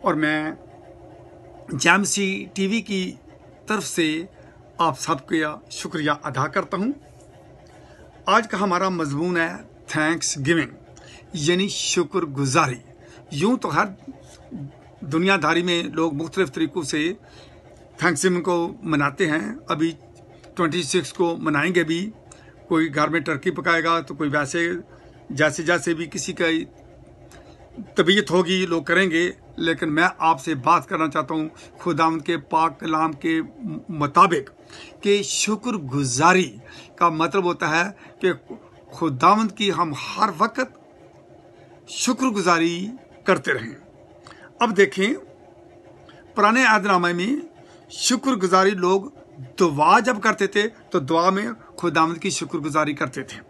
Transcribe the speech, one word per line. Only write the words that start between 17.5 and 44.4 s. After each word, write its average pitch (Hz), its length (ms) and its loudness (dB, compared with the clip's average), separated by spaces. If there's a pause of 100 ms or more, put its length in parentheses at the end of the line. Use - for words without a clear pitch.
थैंक्सगिविंग 175 400 2
को 170 420 -2
मनाते 147 420 0
हैं। 190 320 -2 (120)
अभी 160 260 -2 (600)
ट्वेंटी 170 260 0
सिक्स 160 300 -2
को 170 240 0
मनाएंगे 160 480 0
भी, 165 160 -2 (680)
कोई 160 200 2
घर 151 200 0
में 160 140 -2
टर्की 160 280 -4
पकाएगा 165 500 0
तो 156 140 -12
कोई 147 140 -4
वैसे, 170 540 -2 (500)
जैसे 151 300 0
जैसे 170 320 0
भी 160 120 -6
किसी 160 340 -8
का 170 60 2 (1500)
तबीयत 196 340 2
होगी 185 360 2
लोग 165 200 -2
करेंगे। 170 360 2 (360)
लेकिन 165 300 -2
मैं 165 220 2 (100)
आपसे 165 340 0
बात 151 320 2
करना 160 220 -2
चाहता 156 260 -4
हूँ 156 160 -4 (300)
खुदावंद 160 420 0
के 170 140 -2
पाक 160 440 0
कलाम 160 320 -2 (140)
के 160 140 0 (520)
मुताबिक 156 580 2 (520)
कि 202 200 2
शुक्रगुजारी 151 1400 0 (380)
का 170 120 4
मतलब 165 340 0
होता 175 240 -2
है 165 160 0 (400)
कि 180 80 2 (600)
खुदावंद 175 600 2
की 202 180 -2
हम 160 260 0
हर - 340 -2
वक्त 214 440 -2 (1160)
शुक्रगुजारी 185 1000 0 (360)
करते 165 260 2
रहें। 113 240 -6 (840)